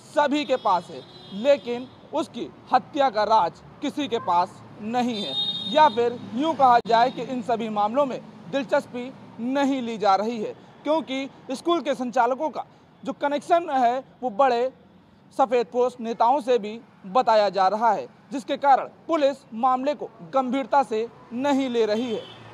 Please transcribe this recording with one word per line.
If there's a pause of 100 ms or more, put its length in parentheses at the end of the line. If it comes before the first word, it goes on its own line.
सभी
के
पास
है, (320)
लेकिन (260)
उसकी (240)
हत्या
का
राज (200)
किसी
के
पास (220)
नहीं
है, (340)
या
फिर (160)
यूं
कहा
जाए
कि
इन
सभी
मामलों
में (320)
दिलचस्पी (320)
नहीं
ली
जा
रही
है, (280)
क्योंकि (240)
स्कूल
के
संचालकों
का (380)
जो
कनेक्शन
है (240)
वो
बड़े (640)
सफेदपोश
नेताओं
से
भी (260)
बताया
जा
रहा
है, (260)
जिसके
कारण (180)
पुलिस (180)
मामले
को (260)
गंभीरता
से (280)
नहीं
ले
रही
है। (340)